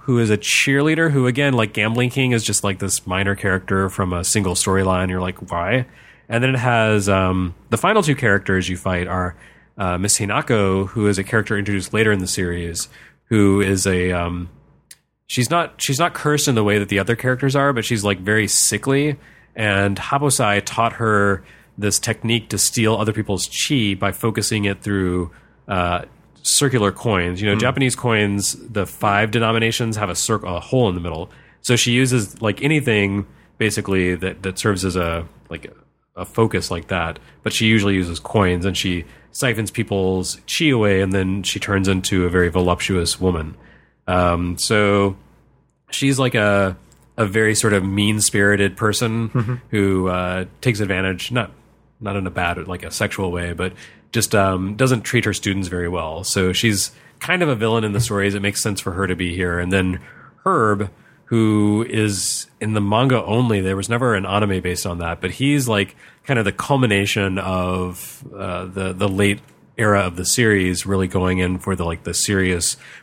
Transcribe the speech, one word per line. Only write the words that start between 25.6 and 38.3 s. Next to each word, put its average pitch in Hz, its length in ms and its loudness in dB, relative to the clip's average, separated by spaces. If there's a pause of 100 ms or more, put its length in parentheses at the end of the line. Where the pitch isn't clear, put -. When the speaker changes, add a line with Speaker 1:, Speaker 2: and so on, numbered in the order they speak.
Speaker 1:
uh, 90 380 -2 (420)
circular 120 440 2
coins. 90 500 0
You 107 60 -2
know, 101 80 4
Speaker 2:
Hmm. 110 40 2
Speaker 1:
Japanese 127 360 2
coins, 104 580 0 (160)
the 104 160 -2
five 104 460 0
denominations 113 640 0
have 104 120 -2
a 90 60 -4
circ-, - 280 -2
a 87 160 -4
hole 123 300 0
in 90 60 -2
the 87 60 -6
middle. 85 280 -8 (320)
So 123 140 2
she 120 160 2
uses, 123 500 0
like, 107 220 -2
anything, 107 640 0 (320)
basically, 95 580 0
that, 92 280 -8
that 95 160 -6
serves 95 260 0
as 90 100 -2
a, 82 320 -2 (220)
like, - 240 -14 (420)
a 92 100 -10
focus - 440 0
like 85 200 -8
that. 82 280 -4 (240)
But 90 120 -4
she 113 120 0
usually 104 300 4
uses 87 240 -2
coins, 90 460 0